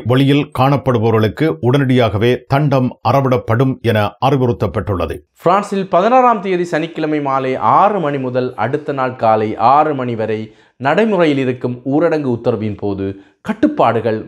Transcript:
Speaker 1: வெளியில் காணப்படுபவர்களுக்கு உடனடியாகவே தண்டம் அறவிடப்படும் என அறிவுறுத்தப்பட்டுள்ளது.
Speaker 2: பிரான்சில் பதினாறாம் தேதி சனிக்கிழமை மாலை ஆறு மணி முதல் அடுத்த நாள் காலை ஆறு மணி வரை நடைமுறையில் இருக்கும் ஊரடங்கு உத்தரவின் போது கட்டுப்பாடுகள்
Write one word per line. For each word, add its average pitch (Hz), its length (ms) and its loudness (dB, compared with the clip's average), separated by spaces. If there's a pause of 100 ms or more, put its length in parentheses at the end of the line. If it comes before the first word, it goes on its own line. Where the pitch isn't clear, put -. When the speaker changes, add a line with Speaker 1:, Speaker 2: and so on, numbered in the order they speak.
Speaker 1:
வெளியில் 139 460 2
காணப்படுபவர்களுக்கு 117 920 0 (140)
உடனடியாகவே 123 720 2 (160)
தண்டம் 135 420 2 (140)
அறவிடப்படும் 127 800 0
என 110 160 2 (220)
அறிவுறுத்தப்பட்டுள்ளது. 107 960 -2 (240)
Speaker 2:
பிரான்சில் 196 500 0
பதினாறாம் 233 520 4
தேதி 180 260 -2
சனிக்கிழமை 156 540 -4
மாலை 135 300 -2 (200)
ஆறு 196 280 4
மணி 143 200 -4
முதல் 127 380 -4
அடுத்த 143 360 -4
நாள் 127 280 -4
காலை 110 280 2 (200)
ஆறு 151 260 4
மணி 123 200 -4
வரை 110 260 -4 (380)
நடைமுறையில் 165 640 0
இருக்கும் 127 320 -4 (120)
ஊரடங்கு 151 460 0
உத்தரவின் 110 460 -4
போது 98 280 -4 (360)
கட்டுப்பாடுகள் 120 880 0